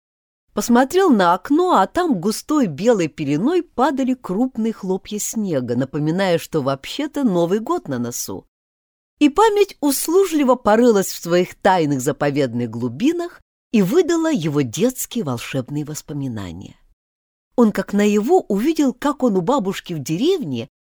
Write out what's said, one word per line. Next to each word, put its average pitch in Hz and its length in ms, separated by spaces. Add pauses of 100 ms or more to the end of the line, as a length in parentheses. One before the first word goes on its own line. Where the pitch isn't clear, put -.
(540)
Посмотрел 262 560
на 185 240
окно, 330 400
а 196 120
там 320 320
густой 220 480
белой 175 420
пеленой 170 540
падали 254 520
крупные 226 580
хлопья 196 460
снега, 151 580
напоминая, 160 600
что 151 240
вообще-то 269 600
Новый 175 340
год 330 300
на 131 100
носу. 117 480 (720)
И 294 100
память 403 520
услужливо 302 720
порылась 220 540
в - 140
своих 175 340
тайных 156 440
заповедных 135 680
глубинах 160 720 (280)
и 214 120
выдала 320 500
его 151 300
детские 202 640
волшебные 139 600
воспоминания. 120 920 (800)
Он 233 160
как - 220
наяву 208 560
увидел, 262 460
как 285 280
он 233 140
у 185 60
бабушки 196 500
в 165 60
деревне 165 680 (140)